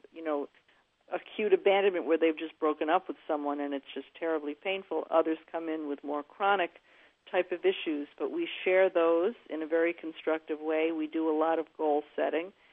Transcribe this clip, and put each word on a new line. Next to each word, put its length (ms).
you 120
know, 240
acute 400
abandonment 540
where 100
they've 220
just 200
broken 300
up 180
with 120
someone 320
and 140
it's 180
just 140
terribly 360
painful. 560
Others 280
come 180
in 200
with 140
more 200
chronic 580
type 220
of 80
issues, 480
but 140
we 160
share 240
those 460
in 120
a 40
very 260
constructive 680
way. 300
We 160
do 220
a 100
lot 200
of 80
goal 260
setting, 340